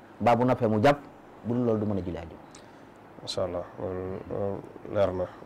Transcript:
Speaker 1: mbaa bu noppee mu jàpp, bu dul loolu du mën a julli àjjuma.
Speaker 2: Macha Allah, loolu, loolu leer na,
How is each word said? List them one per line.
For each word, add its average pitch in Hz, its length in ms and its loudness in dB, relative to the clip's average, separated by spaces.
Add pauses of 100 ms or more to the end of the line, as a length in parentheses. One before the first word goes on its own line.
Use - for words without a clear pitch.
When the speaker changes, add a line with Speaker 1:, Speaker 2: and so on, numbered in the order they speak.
(200)
Speaker 1:
mbaa 107 160 6
bu 120 80 4
noppee 127 240 4
mu 107 140 4
jàpp, 143 160 6 (460)
bu 117 100 -2
dul 123 100 2
loolu 110 160 4
du 104 60 0
mën 101 120 0
a 90 60 -2
julli 85 140 -4
àjjuma. 80 240 -14 (800)
Speaker 2:
Macha - 220 -4
Allah, 87 200 -4 (160)
loolu, 92 380 -6 (120)
loolu 101 300 -2 (320)
leer 98 200 2
na, 92 120 -2 (220)